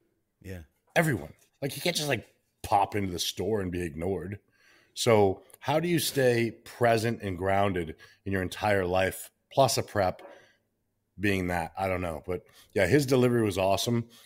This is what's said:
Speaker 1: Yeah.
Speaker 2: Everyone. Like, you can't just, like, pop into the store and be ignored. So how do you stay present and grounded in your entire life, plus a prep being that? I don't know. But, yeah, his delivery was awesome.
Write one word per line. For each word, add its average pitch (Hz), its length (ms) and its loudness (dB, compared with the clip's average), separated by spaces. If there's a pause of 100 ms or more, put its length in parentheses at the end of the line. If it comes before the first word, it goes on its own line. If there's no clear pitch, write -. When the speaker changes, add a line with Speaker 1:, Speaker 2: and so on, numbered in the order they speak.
(420)
Speaker 1:
Yeah. 92 200 -14 (340)
Speaker 2:
Everyone. 131 380 0 (280)
Like, 139 140 -6
you 139 60 -12
can't 175 140 -2
just, 151 140 -4
like, 113 180 -2 (360)
pop 98 320 0
into 98 160 -2
the 85 80 -6
store 101 420 -4
and 90 100 -4
be 87 120 -4
ignored. 87 560 -6 (560)
So 104 480 4 (160)
how 147 200 0
do 165 80 -2
you 175 120 2
stay 117 520 2
present 113 680 0
and 95 160 -6
grounded 95 580 0 (300)
in 98 80 -4
your 95 80 0
entire 98 440 0
life, 92 440 -2 (220)
plus 135 260 2
a 113 60 -2
prep 92 380 -2 (1000)
being 95 280 0
that? 85 300 -4
I 95 100 -2
don't 90 140 -2
know. 82 240 -8
But, 90 180 -6 (300)
yeah, 98 140 2
his 143 180 4
delivery 123 380 2
was 98 140 -2
awesome. 98 500 0 (180)